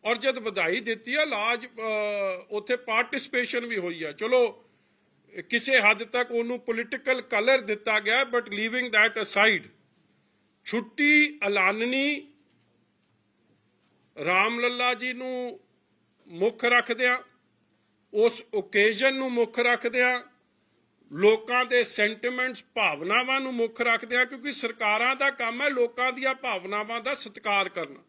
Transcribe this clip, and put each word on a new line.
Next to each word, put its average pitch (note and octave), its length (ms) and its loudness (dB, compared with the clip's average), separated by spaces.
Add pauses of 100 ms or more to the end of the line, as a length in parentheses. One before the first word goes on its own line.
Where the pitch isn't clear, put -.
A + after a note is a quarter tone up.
ਔਰ A3+ 120 0
ਜਦ B3 220 -2
ਵਧਾਈ F#3+ 420 -2
ਦਿੱਤੀ A3+ 340 -6
ਆ, D4+ 100 2
ਲਾਜ-, A#3 420 -2
ਅਹ, G#3 840 -4
ਉੱਥੇ G#3 260 -2
ਪਾਰਟੀਸਪੇਸ਼ਨ A#3+ 920 -2
ਵੀ A#3 120 -4
ਹੋਈ E3+ 240 -6
ਆ। D3+ 100 -6
ਚਲੋ, A#3 520 2 (840)
ਕਿਸੇ A#3+ 320 2
ਹੱਦ G#3+ 240 2
ਤੱਕ B3 260 -2
ਉਹਨੂੰ A#3 300 -2
ਪੋਲੀਟੀਕਲ B3 640 -4
ਕਲਰ A#3+ 380 2
ਦਿੱਤਾ G#3+ 400 -2
ਗਿਆ, A3 220 2
but A#3+ 220 -2
leaving A3 420 -4
that A3 360 2
aside, G3+ 460 2 (960)
ਛੁੱਟੀ G#3+ 800 2
ਐਲਾਨਣੀ A3+ 840 0 (2000)
RAM G3+ 360 2
LALLA B3 340 0
ਜੀ B3 180 -6
ਨੂੰ B3+ 480 -8 (680)
ਮੁੱਖ G3+ 360 -2
ਰੱਖਦਿਆਂ, A#3+ 540 2 (960)
ਉਸ A3+ 300 2 (100)
ਓਕੇਜ਼ਨ G#3+ 600 2
ਨੂੰ C4 180 -2
ਮੁੱਖ A#3 260 0
ਰੱਖਦਿਆਂ, A#3+ 640 2 (880)
ਲੋਕਾਂ A3 520 4
ਦੇ B3 200 2
ਸੈਂਟੀਮੈਂਟਸ, A#3 800 -2 (100)
ਭਾਵਨਾਵਾਂ G#3+ 680 0
ਨੂੰ C4 140 -6
ਮੁੱਖ A#3 260 -2
ਰੱਖਦਿਆਂ, A#3+ 460 0
ਕਿਉਂਕਿ C4 260 -8
ਸਰਕਾਰਾਂ A3+ 640 0
ਦਾ C#4 140 0
ਕੰਮ A#3+ 320 -4
ਹੈ D4 80 2
ਲੋਕਾਂ B3 420 0
ਦੀਆਂ C4 220 -2
ਭਾਵਨਾਵਾਂ G#3+ 680 -6
ਦਾ B3+ 140 -4
ਸਤਿਕਾਰ G3+ 540 -2
ਕਰਨਾ। D3 400 -10